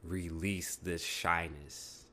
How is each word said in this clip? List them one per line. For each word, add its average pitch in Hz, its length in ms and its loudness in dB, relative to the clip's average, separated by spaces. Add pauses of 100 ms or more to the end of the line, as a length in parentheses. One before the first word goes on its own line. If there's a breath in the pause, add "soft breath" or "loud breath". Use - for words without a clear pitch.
release 87 720 0
this 85 260 0
shyness 82 1120 0